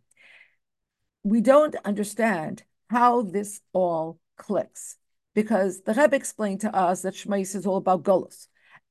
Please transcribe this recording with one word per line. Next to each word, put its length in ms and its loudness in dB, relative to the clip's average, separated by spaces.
We 180 2
don't 420 6
understand 800 -2
how 320 4
this 400 -6
all 460 -2
clicks, 600 -6
because 480 0
the 120 -4
Rebbe 220 4
explained 460 -4
to 140 -4
us 260 2
that 140 -6
Shemais 400 -4
is 100 -6
all 120 0
about 260 0
Golus. 440 0